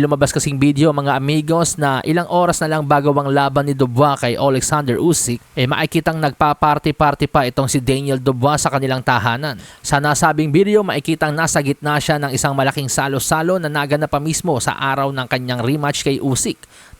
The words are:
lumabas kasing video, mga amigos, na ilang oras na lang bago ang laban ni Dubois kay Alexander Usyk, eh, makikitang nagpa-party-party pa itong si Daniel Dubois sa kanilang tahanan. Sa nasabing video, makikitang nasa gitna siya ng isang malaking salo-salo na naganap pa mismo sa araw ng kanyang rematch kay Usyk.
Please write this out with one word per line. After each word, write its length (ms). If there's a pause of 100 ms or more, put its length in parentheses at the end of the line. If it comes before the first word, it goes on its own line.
lumabas 320
kasing 240
video, 320
mga 240
amigos, 640
na 240
ilang 240
oras 320
na 80
lang 160
bago 320
ang 160
laban 320
ni 80
Dubois 480
kay 160
Alexander 640
Usyk, 400 (160)
eh, 80
makikitang 560
nagpa-party-party 1040
pa 240
itong 240
si 80
Daniel 400
Dubois 400
sa 80
kanilang 320
tahanan. 560 (240)
Sa 160
nasabing 560
video, 320
makikitang 480
nasa 320
gitna 400
siya 160
ng 160
isang 160
malaking 320
salo-salo 720
na 160
naganap 400
pa 80
mismo 400
sa 160
araw 320
ng 160
kanyang 400
rematch 400
kay 160
Usyk. 400 (400)